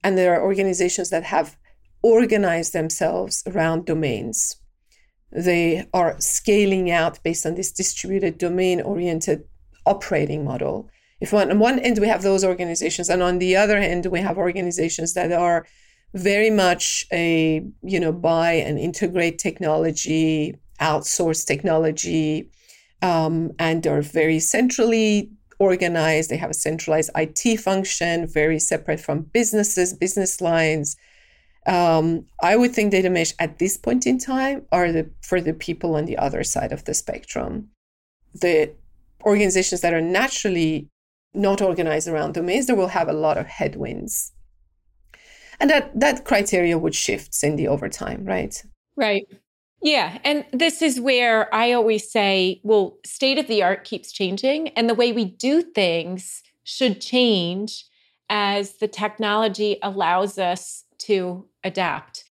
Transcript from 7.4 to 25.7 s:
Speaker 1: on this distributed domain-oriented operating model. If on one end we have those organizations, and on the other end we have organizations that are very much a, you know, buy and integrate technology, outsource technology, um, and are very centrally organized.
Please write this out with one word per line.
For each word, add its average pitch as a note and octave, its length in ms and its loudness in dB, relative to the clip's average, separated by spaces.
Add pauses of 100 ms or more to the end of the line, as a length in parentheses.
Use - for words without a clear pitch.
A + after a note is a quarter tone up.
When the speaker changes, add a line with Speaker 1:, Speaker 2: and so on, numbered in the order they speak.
Speaker 1:
on E3 120 -2
this F#3 160 -6
distributed F#3+ 640 -4
domain-oriented F3 1040 0 (420)
operating D3+ 600 0
model. C3+ 440 -6 (320)
If - 140 -4
on G3 240 4
one A#3+ 220 4
end A#3 180 0
we G#3 80 2
have G3+ 160 0
those F#3+ 220 2
organizations, F3 640 -2
and F3+ 120 2
on F3+ 180 2
the F#3 180 2
other G#3 200 4
end F3 300 -2
we F3+ 140 -2
have F#3+ 180 -2
organizations F3 760 -2
that F3 180 -2
are E3+ 340 2 (460)
very G3+ 380 2
much F#3 640 2
a, E3 540 2 (160)
you F#3+ 160 -2
know, D#3+ 140 0
buy E3 400 2
and D#3+ 260 0
integrate E3+ 600 -2
technology, D#3+ 1160 0 (260)
outsource D#3 640 0
technology, D#3+ 1040 0 (540)
um, E3 560 0
and E3 300 0
are D3 140 0
very D#3+ 360 0
centrally A3 960 2 (260)
organized. E3+ 720 2